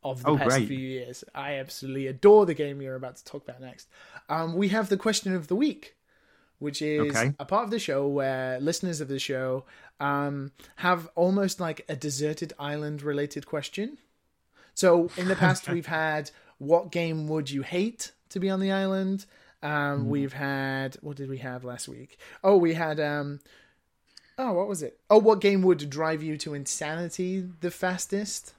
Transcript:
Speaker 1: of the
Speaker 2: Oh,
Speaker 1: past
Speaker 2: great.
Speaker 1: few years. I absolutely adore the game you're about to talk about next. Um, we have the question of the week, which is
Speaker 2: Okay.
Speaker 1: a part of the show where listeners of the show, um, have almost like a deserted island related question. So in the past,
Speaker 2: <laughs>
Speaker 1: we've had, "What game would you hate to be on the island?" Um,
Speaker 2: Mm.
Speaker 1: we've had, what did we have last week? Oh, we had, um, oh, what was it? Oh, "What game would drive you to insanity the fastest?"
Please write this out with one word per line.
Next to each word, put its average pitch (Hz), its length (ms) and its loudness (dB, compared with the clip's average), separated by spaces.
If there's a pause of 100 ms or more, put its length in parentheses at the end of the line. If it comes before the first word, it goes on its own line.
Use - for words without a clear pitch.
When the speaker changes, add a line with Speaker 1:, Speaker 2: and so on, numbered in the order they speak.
Speaker 1:
of 131 180 -6
the 139 80 2
Speaker 2:
Oh, 151 60 6
Speaker 1:
past 139 140 2
Speaker 2:
great. 127 180 4
Speaker 1:
few 135 100 -6
years. 131 460 -10 (100)
I 143 200 -8
absolutely 135 520 -8
adore 202 400 8
the 165 80 0
game 143 260 -4
you're 135 140 -10
about 131 220 -12
to - 80 -20
talk - 240 -14
about 123 120 -16
next. 127 280 -20 (400)
Um, 165 260 -2
we 196 140 2
have 208 200 0
the 196 80 2
question 196 380 -2
of 165 140 -4
the 180 80 0
week, 262 400 -2 (640)
which 143 200 -6
is 151 200 0 (160)
Speaker 2:
Okay. 127 240 2
Speaker 1:
a - 40 -8
part 214 200 0
of 214 60 -6
the 226 100 -2
show 139 260 -2
where 131 540 -2
listeners 165 400 -2
of 143 80 -6
the 135 100 -4
show, 131 460 -4 (340)
um, 143 540 -4 (240)
have 175 400 0
almost 190 420 2
like 160 300 -6
a 151 80 -4
deserted 151 640 -4
island 147 440 -6
related 147 440 -4
question. 202 520 -8 (760)
So 175 420 4
in 180 120 -4
the 190 80 2
past, - 320 4
Speaker 2:
<laughs> - 40 -2
Speaker 1:
we've 175 140 -4
had, 156 440 -4 (280)
"What 165 340 2
game 160 360 -2
would 151 220 -4
you 139 120 -4
hate 190 500 -4 (180)
to - 100 -6
be 190 80 -2
on 190 120 0
the 196 120 0
island?" 190 540 -2 (380)
Um, 143 420 0
Speaker 2:
Mm. - 0 -
Speaker 1:
we've 139 260 0
had, 135 680 -4
what 147 140 -12
did 139 140 -10
we 131 80 -8
have 127 240 -10
last 123 240 -10
week? 127 320 -18 (240)
Oh, 196 140 8
we 170 180 6
had, 156 240 -2
um, 147 400 -2 (1000)
oh, 254 180 -2
what 180 120 0
was 190 160 -4
it? - 160 -10 (100)
Oh, 214 100 12
"What 208 220 8
game 196 220 4
would 160 260 6
drive 156 320 -2
you 156 180 -4
to 147 160 -8
insanity 170 960 -4 (120)
the 175 100 -2
fastest?" 190 880 -4